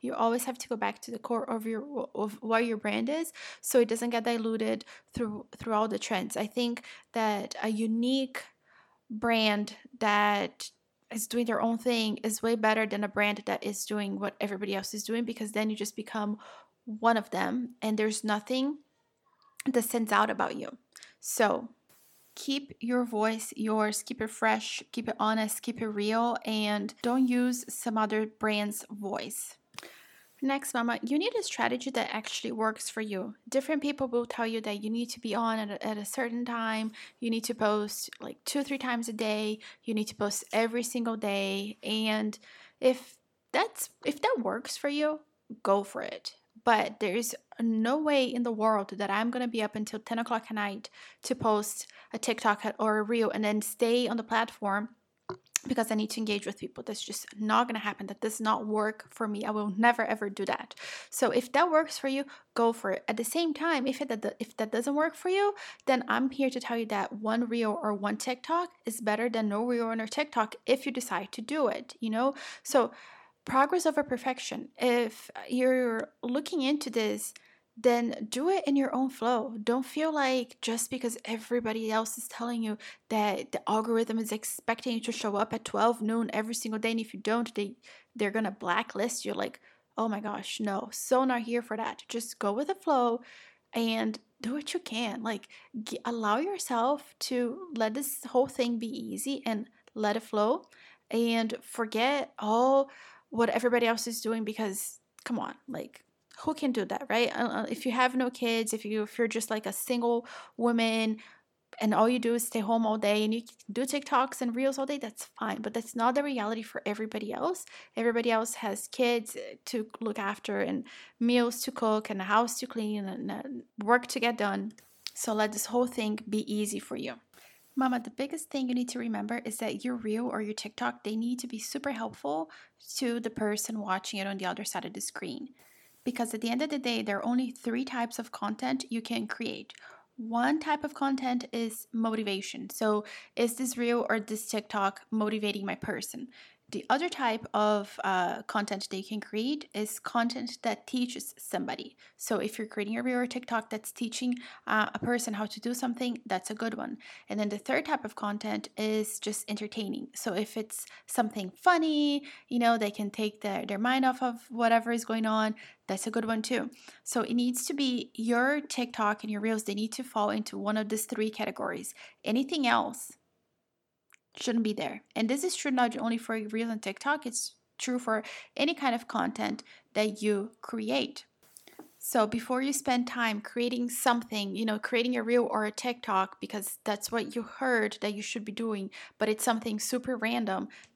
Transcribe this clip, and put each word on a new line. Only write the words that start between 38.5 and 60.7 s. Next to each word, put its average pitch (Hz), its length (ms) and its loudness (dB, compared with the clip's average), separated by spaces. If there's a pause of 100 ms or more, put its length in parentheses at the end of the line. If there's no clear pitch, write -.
three 277 160 -2
times 240 300 -2
a 226 40 -4
day, 214 460 0 (240)
you 233 100 -2
need 214 140 2
to - 80 -8
post 208 380 -2
every 226 320 2
single 233 320 -2
day, 196 640 -2
and 214 560 0 (420)
if - 380 2 (340)
that's, - 380 0 (140)
if 294 180 -2
that 480 180 4
works 220 360 -4
for - 120 -2
you, 302 300 0 (460)
go 196 180 6
for - 200 -8
it. - 320 -8 (300)
But 214 360 4
there 196 160 2
is 233 180 -2 (260)
no 226 360 2
way 294 280 4
in 240 180 0
the 233 100 0
world 214 380 2
that 196 200 -2
I'm 220 200 2
gonna 247 180 -2
be 226 140 -2
up 208 120 -2
until 214 260 -4
ten 226 180 -4
o'clock 233 320 -2
at 226 40 -6
night 208 360 -4 (320)
to - 120 -2
post 214 520 2 (260)
a 226 60 -4
TikTok 220 600 2
or 214 200 4
a 214 40 4
reel 220 280 2
and 214 120 0
then 214 200 2
stay 240 440 2
on 226 120 0
the 220 40 -2
platform 220 680 0 (760)
because 233 240 0
I 220 40 0
need 214 160 0
to 226 100 -6
engage 208 260 -2
with 202 120 -6
people. - 260 -10
That's 214 180 -6
just - 240 -8 (120)
not 220 300 4
gonna 226 100 -4
happen. 208 300 -6
That 202 120 -12
does 220 180 -2
not 214 280 0
work 214 420 0
for - 180 -4
me. 208 180 -2
I 220 60 -2
will 208 280 0
never, 233 260 8
ever 214 240 0
do 196 160 -4
that. - 300 -2 (340)